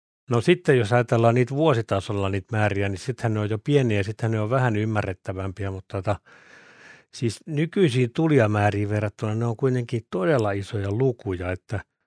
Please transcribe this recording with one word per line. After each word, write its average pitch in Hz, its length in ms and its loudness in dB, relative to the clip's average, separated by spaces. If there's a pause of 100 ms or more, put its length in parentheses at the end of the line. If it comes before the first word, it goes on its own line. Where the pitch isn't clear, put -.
(300)
No 120 100 2
sitten 165 380 4
jos 107 140 0
ajatellaan 117 420 4
niitä 123 200 0
vuositasolla 107 760 0
niitä 98 280 -4
määriä, 101 320 0
niin 98 100 -4
sittenhän 117 360 -4
ne 107 60 -2
on 104 100 -2
jo 107 80 -4
pieniä, 120 440 2
sittenhän 110 300 -4
ne 110 80 0
on 107 100 -2
vähän 127 260 0
ymmärrettävämpiä, 98 920 -4
mutta 95 320 -10
tota, 101 180 -4 (960)
siis - 320 -4
nykyisiin 147 640 0
tulijamääriin 104 800 2
verrattuna 107 440 -4
ne 113 100 -2
on 117 120 -2
kuitenkin 127 540 -2
todella 151 420 0
isoja 101 400 -4
lukuja, 101 600 -2
että 95 280 -6 (260)